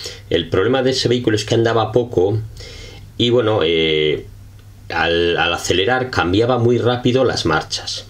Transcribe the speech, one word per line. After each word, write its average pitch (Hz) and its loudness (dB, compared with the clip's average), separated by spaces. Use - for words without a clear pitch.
El 85 0
problema 120 2
de 131 2
ese 123 -2
vehículo 120 2
es 104 -2
que - 0
andaba 113 2
poco 110 2
y, 120 2
bueno, 110 2
eh, 78 2
al, 85 0
al 85 0
acelerar 98 0
cambiaba 104 2
muy 117 2
rápido 123 2
las 90 -2
marchas. - -4